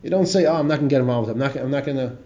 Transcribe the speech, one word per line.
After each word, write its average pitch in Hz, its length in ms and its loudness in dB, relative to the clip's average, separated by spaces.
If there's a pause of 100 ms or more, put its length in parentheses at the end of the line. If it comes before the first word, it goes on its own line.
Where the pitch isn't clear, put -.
you 151 40 -6
don't 185 160 2
say, 180 200 2
"Oh, 160 80 4
I'm 147 140 0
not 151 80 2
gonna 143 120 0
get 135 120 4
involved 120 280 0
with 110 80 -4
it. 127 60 -2
I'm 135 120 -2
not, 127 100 -6
I'm 135 80 -4
not 139 120 -2
gonna." 131 420 -4